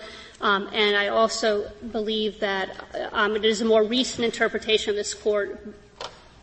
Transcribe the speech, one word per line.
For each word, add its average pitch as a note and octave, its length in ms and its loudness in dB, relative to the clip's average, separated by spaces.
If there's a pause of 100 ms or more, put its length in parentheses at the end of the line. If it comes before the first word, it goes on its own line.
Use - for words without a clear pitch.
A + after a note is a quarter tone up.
(400)
um, G3+ 320 2
and G#3 240 2
I G3+ 120 2
also A3 600 2 (220)
believe G#3+ 480 -2
that, G3 280 -2 (440)
um, G#3+ 240 2
it G#3 80 0
is A3 180 2
a - 20 2
more A3 180 6
recent A#3+ 420 0
interpretation A3 680 0
of G3+ 60 -2
this G#3 180 -4
Court G#3 600 -4 (680)